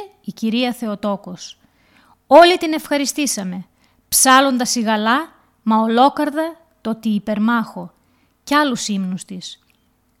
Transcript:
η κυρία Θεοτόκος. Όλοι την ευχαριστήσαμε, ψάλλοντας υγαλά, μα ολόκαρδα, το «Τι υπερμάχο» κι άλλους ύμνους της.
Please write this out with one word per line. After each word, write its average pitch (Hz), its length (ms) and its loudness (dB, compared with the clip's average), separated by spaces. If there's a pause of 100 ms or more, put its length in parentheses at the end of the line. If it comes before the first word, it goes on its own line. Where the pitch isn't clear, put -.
(220)
η 202 100 -14
κυρία 240 420 -4
Θεοτόκος. 202 840 -8 (680)
Όλοι 349 300 8
την 330 160 -4
ευχαριστήσαμε, 254 920 -6 (440)
ψάλλοντας 262 680 2
υγαλά, 220 560 0 (320)
μα 220 140 2
ολόκαρδα, 277 800 0 (260)
το 220 140 -4
«Τι 220 140 -4
υπερμάχο» 214 840 -2 (500)
κι 285 120 -2
άλλους 294 320 0
ύμνους 190 380 -6
της. - 340 -16 (600)